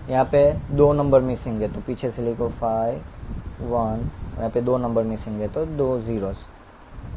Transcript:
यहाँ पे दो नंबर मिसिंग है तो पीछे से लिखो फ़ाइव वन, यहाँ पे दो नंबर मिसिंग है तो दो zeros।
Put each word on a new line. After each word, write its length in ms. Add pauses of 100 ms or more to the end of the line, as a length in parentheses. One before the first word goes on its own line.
यहाँ 160
पे 260 (200)
दो 220
नंबर 280
मिसिंग 400
है 120
तो 80
पीछे 300
से 100
लिखो 280
फ़ाइव 520 (600)
वन, 480 (280)
यहाँ 120
पे 120
दो 160
नंबर 260
मिसिंग 380
है 60
तो 200
दो 320
zeros। 440 (720)